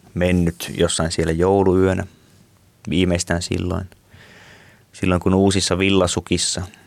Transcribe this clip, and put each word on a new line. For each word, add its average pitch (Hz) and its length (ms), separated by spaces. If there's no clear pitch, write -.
mennyt 90 640
jossain 85 340
siellä 82 200
jouluyönä, 92 720
viimeistään 87 520
silloin. 90 480
Silloin 90 280
kun 95 140
uusissa 95 440
villasukissa 90 840